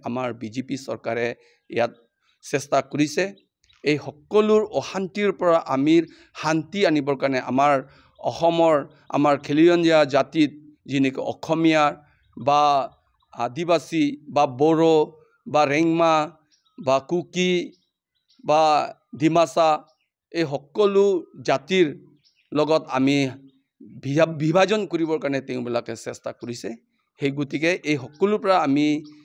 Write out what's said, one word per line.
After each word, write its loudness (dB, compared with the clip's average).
আমাৰ -6
বি -12
জে -8
পি -10
চৰকাৰে -6
ইয়াত -2
চেষ্টা -4
কৰিছে। -2
এই 2
সকলো 0
অশান্তিৰ -4
পৰা 2
আমি 2
শান্তি -4
আনিবৰ 0
কাৰণে -2
আমাৰ 2
অসমৰ, 2
আমাৰ 2
খিলঞ্জীয়া 4
জাতিত 0
যেনেকৈ -2
অসমীয়া 0
বা 2
আদিবাসী -2
বা 0
বড়ো 2
বা 2
ৰেংমা 2
বা 0
কুকি -2
বা 2
ডিমাচা, 2
এই -2
সকলো 0
জাতিৰ 0
লগত 2
আমি 0
বিভা-, 0
বিভাজন 0
কৰিবৰ -4
কাৰণে -4
তেওঁবিলাকে -6
চেষ্টা -12
কৰিছে। -12
সেই -2
গতিকে -4
এই -2
সকলোৰ -2
পৰা 2
আমি 0